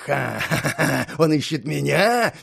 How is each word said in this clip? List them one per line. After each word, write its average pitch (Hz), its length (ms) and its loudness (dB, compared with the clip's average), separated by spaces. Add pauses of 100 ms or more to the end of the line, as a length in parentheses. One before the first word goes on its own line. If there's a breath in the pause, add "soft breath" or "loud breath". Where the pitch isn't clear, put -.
Ха-ха-ха! 135 1000 -2 (100)
Он 156 160 4
ищет 147 320 -2
меня! 156 760 2